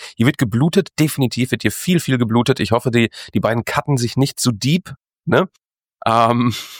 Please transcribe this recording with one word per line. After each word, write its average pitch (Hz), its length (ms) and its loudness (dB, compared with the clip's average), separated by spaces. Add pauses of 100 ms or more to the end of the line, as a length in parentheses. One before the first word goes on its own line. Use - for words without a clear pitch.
(140)
hier 113 120 2
wird 151 100 2
geblutet, 139 540 0 (100)
definitiv 127 520 0
wird 120 100 -4
hier 107 100 0
viel, 180 280 0
viel 131 180 0
geblutet. 117 420 2
Ich 104 120 0
hoffe, 117 180 0
die, 113 180 2 (240)
die 104 80 0
beiden 113 240 0
cutten - 320 -2
sich 120 220 -2
nicht 139 200 0
zu 127 140 0
deep, 139 400 -2 (320)
ne? 160 240 2 (580)
Ähm, 117 460 2 (280)